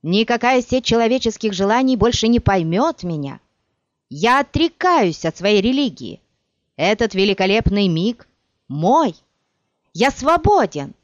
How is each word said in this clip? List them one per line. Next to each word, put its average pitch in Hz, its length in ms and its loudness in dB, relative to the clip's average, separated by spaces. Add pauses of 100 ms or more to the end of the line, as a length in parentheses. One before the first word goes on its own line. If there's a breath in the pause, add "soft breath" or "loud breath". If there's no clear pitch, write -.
Никакая 233 600 0
сеть 247 220 -2
человеческих 226 680 -2
желаний 233 420 0
больше 220 320 0
не 240 100 4
поймет 196 640 0
меня. 147 380 -8 (680)
Я 226 300 0
отрекаюсь 302 880 0
от 160 120 -4
своей 202 240 2
религии. 214 600 -4 (560)
Этот 214 380 0
великолепный 196 760 0
миг 180 400 -4 (400)
мой. 185 480 0 (760)
Я 254 200 0
свободен. 311 920 0